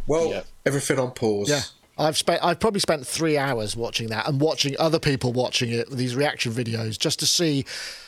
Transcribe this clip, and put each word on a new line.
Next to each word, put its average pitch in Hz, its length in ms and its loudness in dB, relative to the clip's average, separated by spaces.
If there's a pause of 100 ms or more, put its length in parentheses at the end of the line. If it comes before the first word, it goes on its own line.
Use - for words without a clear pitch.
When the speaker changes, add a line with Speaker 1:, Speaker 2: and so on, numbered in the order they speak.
Speaker 1:
well, 160 220 2
Speaker 2:
Yeah. 98 120 -4 (240)
Speaker 1:
everything 139 340 0
on 127 120 0
pause. 104 380 0
Speaker 3:
Yeah. 143 120 2 (380)
I've 151 180 2
spent, - 260 0
I've 170 160 2
probably 214 200 2
spent 156 280 0
three 151 320 2
hours 113 360 0
watching 113 340 -4
that 110 180 -2
and 139 120 2
watching 143 380 2
other 160 220 4
people 131 340 2
watching 120 380 0
it, 117 180 -2
these 127 260 -2
reaction 131 360 0
videos, 113 480 -4
just - 220 0
to 156 40 0
see 147 400 2 (420)